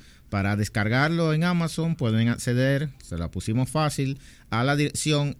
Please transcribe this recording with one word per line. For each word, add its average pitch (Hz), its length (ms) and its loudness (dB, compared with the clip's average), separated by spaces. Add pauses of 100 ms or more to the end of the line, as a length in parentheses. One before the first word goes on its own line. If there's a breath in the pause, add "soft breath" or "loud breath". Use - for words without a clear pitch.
(300 loud breath)
Para 101 260 0
descargarlo 135 760 0
en 156 100 0
Amazon 165 540 0
pueden 113 320 2
acceder, 131 580 0 (160)
se - 140 -8
la 82 120 -4
pusimos 117 400 -2
fácil, 139 500 -2 (300 loud breath)
a 113 140 0
la 143 140 2
dirección 147 640 0